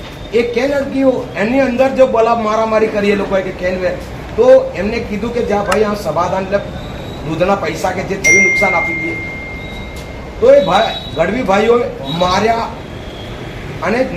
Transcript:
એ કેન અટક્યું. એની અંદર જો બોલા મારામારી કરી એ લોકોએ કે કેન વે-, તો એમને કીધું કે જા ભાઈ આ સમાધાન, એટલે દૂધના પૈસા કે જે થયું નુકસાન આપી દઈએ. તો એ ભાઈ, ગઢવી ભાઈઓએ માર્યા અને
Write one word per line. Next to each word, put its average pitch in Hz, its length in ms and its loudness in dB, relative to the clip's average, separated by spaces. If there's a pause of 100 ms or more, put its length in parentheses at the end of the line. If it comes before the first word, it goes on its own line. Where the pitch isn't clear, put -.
(320)
એ 240 220 0
કેન 269 200 0
અટક્યું. 269 600 0
એની 220 260 0
અંદર 262 300 2
જો 262 180 4
બોલા 226 280 2
મારામારી 220 520 2
કરી 202 220 0
એ 202 60 4
લોકોએ 190 260 0
કે 185 100 -4
કેન 185 300 -4
વે-, - 540 -6
તો 254 400 6
એમને 214 240 -2
કીધું 208 340 -4
કે 233 120 0
જા 202 180 0
ભાઈ 202 200 2
આ 208 100 0
સમાધાન, 180 500 -2
એટલે 196 140 0 (680)
દૂધના 175 280 2
પૈસા 185 360 -2
કે 180 120 -4
જે 180 120 -4
થયું 1077 280 4
નુકસાન 1047 320 2
આપી 1047 180 -2
દઈએ. 1017 220 -4 (1200)
તો 254 140 8
એ 285 120 8
ભાઈ, - 500 0
ગઢવી 196 280 0
ભાઈઓએ 220 460 4 (280)
માર્યા 214 500 2 (1160)
અને 226 340 0